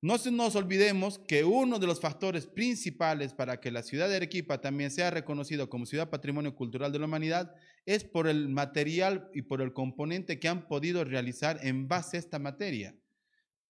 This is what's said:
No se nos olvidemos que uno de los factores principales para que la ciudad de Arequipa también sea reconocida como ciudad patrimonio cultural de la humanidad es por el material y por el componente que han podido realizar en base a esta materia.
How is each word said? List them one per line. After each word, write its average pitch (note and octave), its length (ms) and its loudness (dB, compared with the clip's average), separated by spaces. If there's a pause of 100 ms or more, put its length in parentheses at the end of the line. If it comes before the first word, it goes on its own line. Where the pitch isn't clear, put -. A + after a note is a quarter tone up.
No G#3+ 160 4
se A#3+ 120 -2
nos A#3 240 2
olvidemos G3 640 4
que D3+ 260 6
uno A#3+ 340 6
de F#3 80 2
los E3+ 140 2
factores E3 460 -2
principales D#3+ 880 0
para B2+ 240 -4
que B2 120 -4
la A#2 120 -4
ciudad D#3 260 0
de G3 80 2
Arequipa E3 440 -2
también C#3+ 300 -2
sea F3 200 2
reconocida D3 560 -4
como A#2+ 200 -6
ciudad D#3 240 -4
patrimonio C#3+ 440 -4
cultural B2+ 380 -4
de D3 60 -2
la D3+ 80 -2
humanidad D#3+ 480 -2 (320)
es G#3 180 0
por D#3+ 240 0
el D3+ 200 2
material D3+ 840 0
y C#3 80 -4
por C3+ 200 -2
el B2+ 100 -2
componente D3+ 680 -4
que D#3+ 100 0
han E3+ 200 -2
podido D#3+ 360 0
realizar C3 580 -2
en C3+ 260 -2
base F3 300 -2
a - 20 -6
esta E3+ 180 -8
materia. C#3 560 -6 (760)